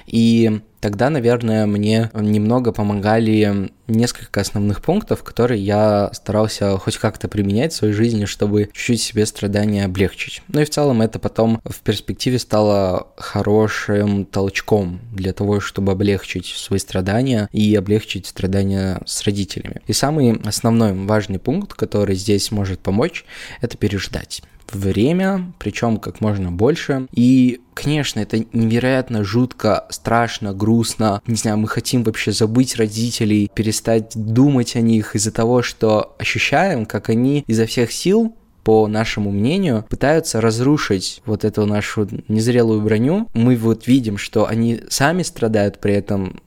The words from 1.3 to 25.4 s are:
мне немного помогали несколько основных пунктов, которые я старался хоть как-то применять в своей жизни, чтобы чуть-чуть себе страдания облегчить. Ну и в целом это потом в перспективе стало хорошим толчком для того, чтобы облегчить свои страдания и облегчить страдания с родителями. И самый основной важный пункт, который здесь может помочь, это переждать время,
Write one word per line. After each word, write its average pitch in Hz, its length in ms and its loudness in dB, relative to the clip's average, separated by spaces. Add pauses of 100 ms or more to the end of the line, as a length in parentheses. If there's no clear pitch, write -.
мне 107 480 0
немного 107 600 2
помогали 104 1000 2 (160)
несколько 113 540 -2
основных 101 420 -2
пунктов, - 400 -2
которые 117 400 -2
я 104 500 2
старался 101 640 -2
хоть 101 220 -4
как-то 104 300 -4
применять 104 440 0
в - 40 -8
своей 107 160 0
жизни, 110 320 0
чтобы 104 480 0
чуть-чуть 117 280 -2
себе 107 240 -2
страдания 101 600 0
облегчить. 92 640 -4
Ну 143 120 0
и 151 40 4
в 147 60 -2
целом 139 300 2
это 113 200 -2
потом 113 440 0
в - 160 -10
перспективе 120 600 -2
стало 101 680 0 (100)
хорошим 104 1080 0
толчком 98 760 -2 (120)
для 95 200 -4
того, 101 280 0
чтобы 98 320 -2
облегчить 95 540 -2
свои - 340 -4
страдания 104 720 -2
и 107 240 2
облегчить 101 500 -2
страдания 98 800 -2
с - 160 -8
родителями. - 640 -6
И 113 60 -2
самый 135 400 2 (120)
основной 113 500 2
важный 98 440 -2
пункт, 190 360 -4
который 104 420 0
здесь 101 340 0
может 98 300 -2
помочь, 113 440 -2 (360)
это - 160 -6
переждать - 680 -6 (320)
время, 175 840 0